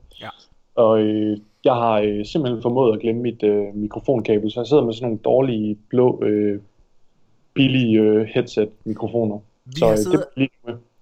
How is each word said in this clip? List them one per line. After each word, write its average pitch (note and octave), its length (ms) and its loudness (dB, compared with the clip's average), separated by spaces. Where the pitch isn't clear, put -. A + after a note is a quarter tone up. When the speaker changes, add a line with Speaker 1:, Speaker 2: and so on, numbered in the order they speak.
Speaker 1:
Ja. A2 80 -16
Speaker 2:
Og, A2 280 4
øh, G#2+ 360 0
jeg C3 100 4
har, A#2 240 2
øh, G#2 280 -2
simpelthen B2 360 -2
formået A#2+ 320 2
at G#2+ 60 -6
glemme A#2 220 -2
mit, A#2 200 -6
øh, G#2 220 2
mikrofonkabel, G#2+ 760 -2
så B2 80 -6
jeg A2+ 60 -6
sidder C3+ 180 4
med A2+ 100 -4
sådan A2 120 -8
nogle A2 180 -4
dårlige, A#2+ 540 0
blå, B2 340 2
øh, G#2 360 0
billige, B2+ 460 2
øh, G#2+ 340 2
headset-mikrofoner. G#2+ 1040 -4
Speaker 1:
Vi B2+ 140 -20
Speaker 2:
Så, E3 60 0
Speaker 1:
har A2 80 4
Speaker 2:
øh, G#2+ 60 2
Speaker 1:
siddet G#2+ 200 0
Speaker 2:
det - 160 -8
bliver C3+ 140 -2
lige - 0 -
med. A#2+ 80 -10